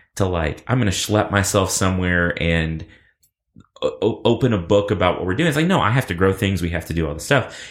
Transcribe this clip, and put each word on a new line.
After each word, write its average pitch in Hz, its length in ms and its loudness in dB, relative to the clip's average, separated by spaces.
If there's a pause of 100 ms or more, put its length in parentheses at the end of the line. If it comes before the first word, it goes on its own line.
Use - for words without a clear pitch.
(160)
to, 98 100 0
like, 82 420 -2
"I'm 127 120 2
gonna 104 120 2
schlep 104 400 0
myself 98 400 2
somewhere 90 720 0
and 80 420 -2 (1000)
o-, - 180 -2
o-, 107 240 -2
open 117 260 2
a 107 60 2
book 101 340 2
about 90 260 2
what 87 100 -6
we're 92 80 -2
doing." 165 120 0
It's 143 80 0
like, 165 120 2
"No, 180 120 2
I 101 120 2
have 127 160 2
to 95 80 -4
grow 95 180 4
things. 95 280 -2
We 82 100 -2
have 85 160 -6
to 82 60 -6
do 80 140 0
all 76 60 -6
this 80 120 -10
stuff." - 300 0 (140)